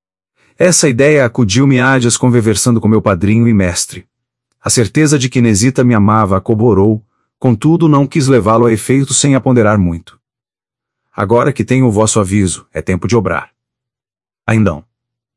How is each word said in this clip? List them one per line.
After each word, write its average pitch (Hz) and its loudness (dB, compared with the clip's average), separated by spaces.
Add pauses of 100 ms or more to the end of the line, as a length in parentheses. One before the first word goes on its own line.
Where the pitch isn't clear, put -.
(580)
"Essa 170 0
ideia 139 2
acudiu-me 123 0
há 131 2
dias 120 -2
conversando 117 0
com 107 -2
meu 107 2
padrinho 104 0
e 117 2
mestre. 90 -4 (560)
A - -10
certeza 147 0
de 123 -2
que - -2
Inesita 120 0
me 123 2
amava 104 2
a 95 -2
corroborou, 107 0 (360)
contudo 156 0
não 143 2
quis 139 -4
levá-lo 117 2
a 113 2
efeito 131 -2
sem 143 0
a 131 0
ponderar 110 0
muito. 87 -6 (960)
Agora 120 0
que 104 -4
tenho 127 0
o 117 2
vosso 107 0
aviso, 95 -2
é 78 -8
tempo 92 -6
de 113 0
obrar." 87 -4 (920)
"Ainda 107 0
não. 73 -14 (520)